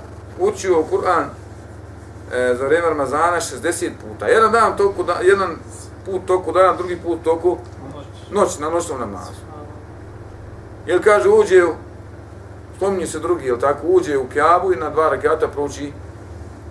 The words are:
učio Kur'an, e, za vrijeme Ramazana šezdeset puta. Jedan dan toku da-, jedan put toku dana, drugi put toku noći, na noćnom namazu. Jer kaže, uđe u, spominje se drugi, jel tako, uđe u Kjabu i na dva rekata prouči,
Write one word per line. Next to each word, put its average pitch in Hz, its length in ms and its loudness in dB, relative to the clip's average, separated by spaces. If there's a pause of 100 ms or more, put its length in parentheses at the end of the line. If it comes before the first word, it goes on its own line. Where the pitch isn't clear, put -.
(380)
učio 185 520 2
Kur'an, 180 340 2 (1080)
e, 123 220 2
za 135 120 -2
vrijeme 165 220 4
Ramazana 151 520 0
šezdeset 151 600 -4
puta. 107 260 -8
Jedan 208 260 6
dan 214 240 4
toku 196 260 2
da-, 170 200 -2
jedan 185 340 4 (480)
put 190 220 -6
toku 185 260 0
dana, 180 240 6
drugi 175 200 -4
put 170 280 -4
toku 165 340 2 (720)
noći, 185 300 2
na 151 100 -4
noćnom 165 300 -2
namazu. 98 420 -10 (1400)
Jer 170 180 2
kaže, 208 240 8
uđe 202 360 8
u, 160 100 2 (1040)
spominje 185 300 0
se 160 120 -6
drugi, 160 280 -2
jel 120 120 0
tako, 143 280 0
uđe 165 320 4
u 123 100 -4
Kjabu 175 440 4
i 170 40 0
na 156 140 -4
dva 151 180 2
rekata 147 400 2
prouči, 143 440 -6 (800)